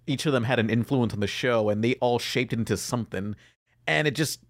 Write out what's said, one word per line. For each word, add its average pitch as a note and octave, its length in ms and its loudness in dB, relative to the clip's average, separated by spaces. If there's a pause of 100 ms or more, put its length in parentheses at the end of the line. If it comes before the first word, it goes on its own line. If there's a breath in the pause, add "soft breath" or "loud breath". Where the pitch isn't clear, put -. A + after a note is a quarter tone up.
each C3 180 -2
of D3+ 80 2
them A#2+ 120 4
had B2 120 2
an A2+ 140 4
influence A#2 420 2
on G2+ 60 -6
the G2+ 80 -2
show A#2 420 0
and G#2 140 0
they A#2+ 120 4
all A#2+ 220 2
shaped - 360 -2
it A#2 60 -2
into G#2+ 160 0
something. G#2 600 -6 (500 soft breath)
And D3+ 220 2
it C3 80 -2
just D3+ 240 -2 (100)